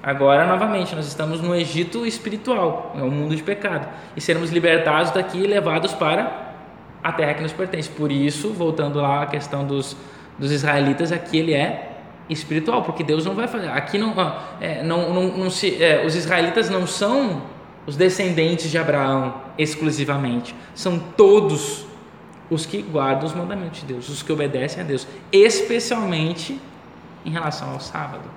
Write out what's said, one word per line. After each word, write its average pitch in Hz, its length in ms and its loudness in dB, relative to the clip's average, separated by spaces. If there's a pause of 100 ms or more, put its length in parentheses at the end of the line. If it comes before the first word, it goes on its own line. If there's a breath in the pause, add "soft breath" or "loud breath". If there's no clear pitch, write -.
Agora, 139 460 6
novamente, 185 480 0
nós 151 140 -4
estamos 156 320 -4
no 175 120 0
Egito 170 540 0
espiritual, 214 880 -2
é 139 60 -4
um 131 80 0
mundo 147 240 0
de 156 80 -4
pecado, 196 460 -4 (280 loud breath)
e 151 40 -8
seremos 165 320 0
libertados 165 580 4
daqui 185 280 -2
e 196 100 2
levados 170 460 2
para - 600 -2 (480)
a 165 80 -2
terra 151 240 0
que 151 80 -6
nos 156 100 -4
pertence. 175 380 -6
Por 151 220 -2
isso, 143 380 0
voltando 160 500 0
lá 143 220 2
à 143 40 -2
questão 143 380 -4
dos, 139 320 -2 (420 loud breath)
dos 143 140 -2
israelitas, 143 580 2
aqui 170 280 0
ele 160 160 2
é 139 320 0 (440)
espiritual, 160 520 0
porque 170 200 -4
Deus 156 220 0
não 190 100 -2
vai 233 140 -2
fazer, 196 220 -6
aqui 143 260 -2
não, 220 180 0
ó, 170 180 0 (280 loud breath)
é, 151 220 -4
não, 170 320 0
não, 185 140 2
não 185 220 -2
se, 185 320 0
é, 156 220 6
os 160 100 2
israelitas 175 540 2
não 185 180 0
são 208 540 0 (460)
os 143 100 -6
descendentes 170 760 2
de 160 60 0
Abraão 135 600 2 (200)
exclusivamente, 139 1000 -2 (200 loud breath)
são 175 240 -2
todos 185 880 6 (640)
os 156 160 -2
que 202 160 -4
guardam 139 420 0
os 156 80 -4
mandamentos 175 480 -6
de 147 60 -14
Deus, 123 240 -8
os 143 120 -8
que - 80 -6
obedecem 147 520 -2
a 170 40 -6
Deus, 135 220 -4 (240 loud breath)
especialmente 214 1300 2 (640)
em 165 60 -6
relação 151 420 -4
ao 135 80 -8
sábado 147 560 -10